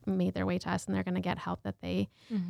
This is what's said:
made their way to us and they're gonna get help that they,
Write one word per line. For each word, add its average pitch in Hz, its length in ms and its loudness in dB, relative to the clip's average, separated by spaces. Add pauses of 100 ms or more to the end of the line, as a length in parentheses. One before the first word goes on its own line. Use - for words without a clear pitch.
made 185 280 2
their 185 120 0
way 180 140 2
to - 100 -4
us 180 160 0
and 196 100 0
they're 190 80 2
gonna 185 180 0
get 180 180 0
help 180 240 -4
that 196 180 -6
they, 180 260 0 (420)